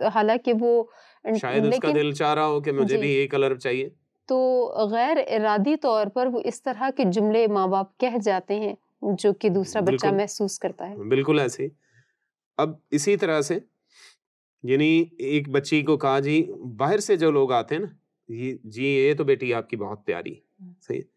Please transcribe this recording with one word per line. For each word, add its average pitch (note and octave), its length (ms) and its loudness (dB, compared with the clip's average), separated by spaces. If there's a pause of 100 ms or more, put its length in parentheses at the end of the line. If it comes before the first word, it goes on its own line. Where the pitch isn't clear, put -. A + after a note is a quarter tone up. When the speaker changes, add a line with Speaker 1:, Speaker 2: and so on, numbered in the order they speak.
Speaker 1:
हालांकि A3 500 2
वो, A#3 400 2 (340)
अ, A#3 60 -2
Speaker 2:
शायद C3+ 300 0
उसका - 80 2
Speaker 1:
लेकिन D#3 220 0
Speaker 2:
दिल D3 200 0
चाह D3+ 200 0
रहा D3+ 120 2
हो D3+ 160 0
कि D3 120 -4
मुझे C#3 240 0
Speaker 1:
जी। C#3+ 60 0
Speaker 2:
भी C#3+ 120 0
ये C3+ 120 2
कलर C3+ 300 0
चाहिए। C3 400 -4 (320)
Speaker 1:
तो B3+ 380 2 (200)
गैर A#3+ 320 0
इरादी G#3+ 580 0
तौर A3 320 0
पर B3 200 -2
वो B3 120 -2
इस - 240 -6
तरह B3+ 260 -4
के C4+ 140 -2
जुमले G#3+ 440 2
माँ G3 220 0
बाप F#3+ 300 -2
कह B3 180 0
जाते G3 360 -2
हैं, G#3 220 -4 (380)
जो G3 180 2
कि G3+ 180 0
दूसरा F#3+ 320 0
बच्चा F3+ 80 2
Speaker 2:
बिल्कुल। G3 200 0
Speaker 1:
महसूस G3 480 -2
करता F#3+ 260 -8
है। F#3+ 240 -12
Speaker 2:
बिल्कुल C#3 320 2
ऐसे C3 240 -4
ही। A2+ 60 -8 (880)
अब D#3 240 -4 (100)
इसी F3 240 2
तरह D#3+ 260 0
से, E3+ 240 -4 (1000)
यानी D#3 560 2
एक C#3+ 320 -2
बच्ची C#3+ 300 2
को D3+ 140 2
कहा, C3+ 240 0
"जी, D3+ 280 0 (100)
बाहर B2+ 420 -2
से G#3 160 2
जो D#3+ 140 4
लोग C3+ 220 2
आते B2 220 0
हैं E3 80 -4
ना, F#3+ 140 -12 (340)
ये, B2 360 -8
जी, A2 180 -8
ये C#3 300 4
तो D3 100 -2
बेटी C3 280 2
आपकी A2+ 240 -4
बहुत G2+ 300 -8
प्यारी F2 240 -4
है, - 120 -18 (180)
Speaker 1:
हम्म। F3+ 200 -20
Speaker 2:
सही, - 240 -8 (120)